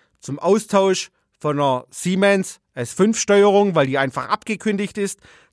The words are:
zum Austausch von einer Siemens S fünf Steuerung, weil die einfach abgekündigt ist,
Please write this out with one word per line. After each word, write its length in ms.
zum 220
Austausch 680
von 220
einer 300
Siemens 680
S 180
fünf 240
Steuerung, 600
weil 100
die 120
einfach 300
abgekündigt 720
ist, 220